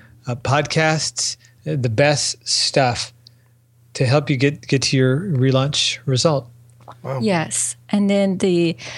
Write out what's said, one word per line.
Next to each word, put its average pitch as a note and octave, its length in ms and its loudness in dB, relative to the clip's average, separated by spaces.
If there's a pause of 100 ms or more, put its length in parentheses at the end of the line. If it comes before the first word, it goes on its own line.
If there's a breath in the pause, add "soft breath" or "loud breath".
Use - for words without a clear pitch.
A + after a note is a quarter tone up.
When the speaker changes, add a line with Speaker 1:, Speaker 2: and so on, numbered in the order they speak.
(260 loud breath)
Speaker 1:
uh, B2 100 -4
podcasts, D3+ 1000 0 (300 soft breath)
uh, D3+ 120 -4
the A#2+ 120 -2
best C#3+ 580 0
stuff - 640 0 (840 soft breath)
to C#3 120 -2
help C#3 240 2
you C#3+ 60 2
get, C#3+ 300 0
get C3+ 160 2
to - 140 0
your C3 240 4
relaunch C3+ 880 0
result. C3+ 420 0 (540)
Speaker 2:
Wow. C3+ 180 -6
Speaker 3:
Yes. F#3+ 560 -2 (140)
And G3+ 200 2
then G3 280 2
the, E3+ 380 2 (220 loud breath)